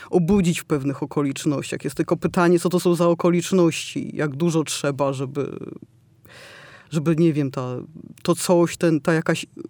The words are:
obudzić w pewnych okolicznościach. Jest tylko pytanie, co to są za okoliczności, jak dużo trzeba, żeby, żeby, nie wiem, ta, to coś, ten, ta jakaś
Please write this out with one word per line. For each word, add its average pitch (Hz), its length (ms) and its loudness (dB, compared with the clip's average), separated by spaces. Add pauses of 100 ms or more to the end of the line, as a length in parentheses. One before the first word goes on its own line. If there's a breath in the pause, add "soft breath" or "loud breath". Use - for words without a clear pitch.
(100)
obudzić 175 500 4
w - 40 -12
pewnych 139 380 -2
okolicznościach. 143 840 -2
Jest 147 120 -6
tylko 170 200 0
pytanie, 175 420 2
co 180 100 0
to 175 120 0
są 175 140 2
za 170 140 2
okoliczności, 170 1080 0
jak 147 200 -4
dużo 160 280 0
trzeba, 139 480 -2
żeby, 135 460 -6 (1300 loud breath)
żeby, 151 260 0
nie 165 160 4
wiem, 139 180 0
ta, 127 260 -6 (460)
to 175 120 2
coś, 170 420 2
ten, 165 240 2
ta 175 120 0
jakaś 160 340 0 (240)